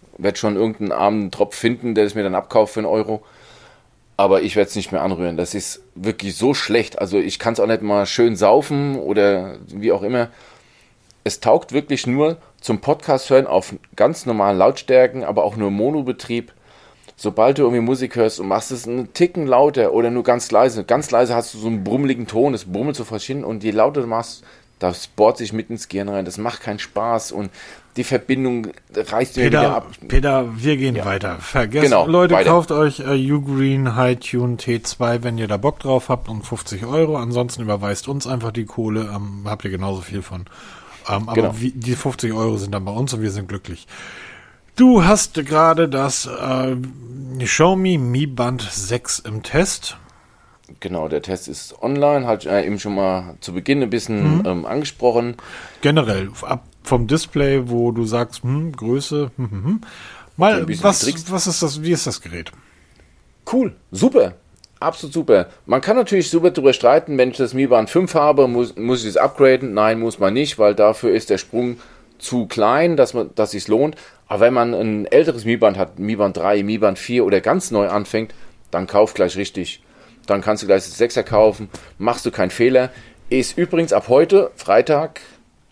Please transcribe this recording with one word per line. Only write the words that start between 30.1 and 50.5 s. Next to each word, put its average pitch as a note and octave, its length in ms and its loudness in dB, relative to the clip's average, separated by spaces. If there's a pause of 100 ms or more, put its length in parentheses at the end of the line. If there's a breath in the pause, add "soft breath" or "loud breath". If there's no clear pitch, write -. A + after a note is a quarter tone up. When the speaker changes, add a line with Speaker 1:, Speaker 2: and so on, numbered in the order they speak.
Speaker 2:
wir D3 140 2
gehen C3 180 0
Speaker 1:
Ja. G#2 120 -4
Speaker 2:
weiter. G2 340 -4
Vergesst, C3+ 460 0
Speaker 1:
Genau, G#2 200 6
Speaker 2:
Leute, F3 280 4
Speaker 1:
weiter. F#3 160 6
Speaker 2:
kauft E3+ 200 4
euch, D3 300 2
äh, C3+ 320 0
Ugreen C3+ 640 0
High B2+ 240 2
Tune B2 380 -2
T A#2 240 -4
zwei, A#2+ 400 -4
wenn A#2 160 -4
ihr A2 100 -4
da G#2 80 -2
Bock C3 220 -2
drauf C3 320 0
habt, B2 180 -4
um A2 140 -8
fünfzig G#2 420 -10
Euro. D3+ 320 0
Ansonsten A#2+ 460 -4
überweist G2+ 460 -4
uns C#3 180 -6
einfach A#2 260 -6
die A2+ 140 -6
Kohle, A2 500 -4
ähm, G2+ 300 -10
habt G#2 180 -8
ihr G2 60 -6
genauso F#2+ 320 -6
viel G2+ 180 -10
von. F2+ 240 -12 (640 loud breath)
Ähm, A2 220 -4
aber - 20 -6
Speaker 1:
Genau. A2 240 0
Speaker 2:
wie, B2 140 -4
die B2 240 -4
fünfzig A#2 400 -6
Euro A2 240 -2
sind G2 160 -8
dann G2 100 -6
bei G2+ 80 -8
uns B2 220 -4
und A2 80 -6
wir G#2+ 80 -2
sind G2 180 -8
glücklich. F#2 380 -12 (880 loud breath)
Du A#3+ 320 8
hast G3+ 260 2 (140)
gerade D#3+ 420 4
das, C3+ 380 -2
äh, C3 500 -2 (640)
Xiaomi F#3 540 2
Mi C3 300 0
Band B2 340 -4
sechs G#2 600 -6
im G#2+ 220 -10
Test. - 540 -2 (840 soft breath)